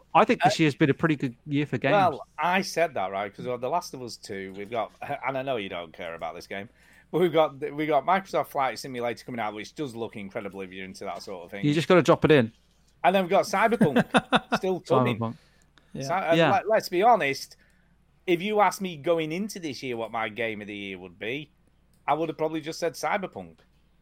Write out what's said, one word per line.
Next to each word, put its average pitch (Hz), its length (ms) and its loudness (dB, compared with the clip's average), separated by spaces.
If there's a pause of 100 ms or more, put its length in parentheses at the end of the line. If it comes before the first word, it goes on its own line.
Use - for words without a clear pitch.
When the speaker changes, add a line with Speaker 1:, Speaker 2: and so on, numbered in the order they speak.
(140)
Speaker 1:
I 180 120 8
think 240 180 2
this - 160 4
Speaker 2:
Uh, - 40 4
Speaker 1:
year's 147 100 2
been 147 160 4
a 135 40 4
pretty 156 220 0
good 127 180 -6 (120)
year 147 180 -2
for 139 140 -4
games. - 160 2
Speaker 2:
Well, 175 320 2 (120)
I 175 220 0
said 170 340 -2
that, 98 160 -2
right? 98 240 -4
'Cause 120 120 -12
on 123 120 -4
The 123 120 -4
Last 170 240 -4
of 127 80 -12
Us 113 160 -12
Two, 95 360 -10
we've 101 160 -12
got, 110 300 -4
<laughs> 131 260 -8
and 135 120 -4
I - 40 -4
know 135 140 -4
you 98 140 -6
don't 85 240 -10
care 85 200 -10
about 82 200 -10
this - 120 -14
game, 98 220 -12 (420)
but 160 100 0
we've 175 120 2
got, 147 260 2 (160)
we've 151 140 -4
got 139 180 2
Microsoft 175 420 0
Flight 131 300 -4
Simulator 120 460 -8
coming 123 160 -8
out, 104 140 -4
which 107 200 -12
does 131 220 -8
look 113 200 -8
incredible 98 440 -12
if 92 120 -12
you're 95 120 -12
into 95 200 -14
that 92 180 -8
sort 90 220 -14
of 90 60 -20
thing. 101 140 -10
Speaker 1:
You 147 100 2
just 156 140 -2
gotta 180 140 6
drop 156 220 4
it 151 60 6
in. 123 220 6 (500)
Speaker 2:
And 180 120 4
then 196 100 2
we've 165 60 -4
got 175 140 4
Cyberpunk 208 600 6
Speaker 1:
<laughs> - 520 2
Speaker 2:
still 185 240 0
coming. 123 380 4
Speaker 1:
Cyberpunk. 113 180 -4 (580)
Speaker 3:
Yeah. - 140 -8
Speaker 2:
So, 165 60 0
and 170 240 2
Speaker 1:
Yeah. 160 140 6
Speaker 2:
let, - 160 2
let's 214 200 2
be 180 140 0
honest, 165 540 2 (680)
if 170 160 2
you 208 180 0
asked 185 220 2
me 180 140 -6
going 156 360 0
into 196 260 -6
this 147 240 -8
year 123 140 -6
what 113 160 -6
my 113 160 -2
game 110 320 -4
of 104 80 -14
the 104 80 -10
year 98 220 -8
would 90 200 -16
be, 131 320 -8 (560)
I 143 80 2
would 156 140 -2
have 151 100 -8
probably 160 220 -2
just 156 180 -10
said 170 160 -4
Cyberpunk. 151 640 -6 (460)